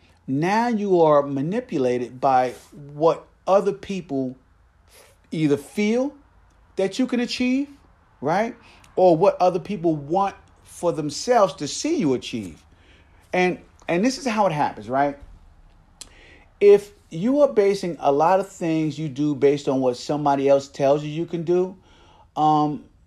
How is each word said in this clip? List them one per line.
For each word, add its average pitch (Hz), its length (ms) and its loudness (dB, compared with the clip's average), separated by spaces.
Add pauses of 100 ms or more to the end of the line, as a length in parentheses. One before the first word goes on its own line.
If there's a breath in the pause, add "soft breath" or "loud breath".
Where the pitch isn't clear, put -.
(260 soft breath)
now 180 400 0
you 202 360 2
are 147 200 6
manipulated 135 1000 -4
by 127 340 2 (180)
what 147 560 -2 (180)
other 196 260 2
people 139 640 -6 (960 soft breath)
either 156 260 0
feel 226 560 -2 (640)
that 190 240 -4
you 254 80 0
can 247 140 -2
achieve, 254 480 -2 (520)
right, 196 360 -2 (400 soft breath)
or 175 200 6
what 196 240 2
other 180 200 2
people 170 340 -2
want 165 400 -4 (300)
for - 280 -4
themselves 175 600 0
to 143 140 -8
see 311 280 -4
you 165 180 0
achieve. 104 500 -10 (680 soft breath)
And, 180 280 0 (260)
and 170 180 0
this 262 140 0
is - 80 -8
how 214 200 0
it 170 60 0
happens, 117 360 -4
right? 139 280 0 (1400 soft breath)
If 202 320 6 (160)
you 240 340 -2
are 277 60 4
basing 196 520 0
a 139 100 2
lot 160 300 4
of 190 80 -8
things 160 500 -4
you 160 100 -6
do 147 260 -2
based 143 340 2
on 135 120 0
what 127 160 0
somebody 143 520 -2
else 139 180 4
tells 147 380 0
you 151 40 -6
you 156 160 -6
can 165 200 -8
do, 185 320 -2 (600 soft breath)
um, 151 480 0 (220)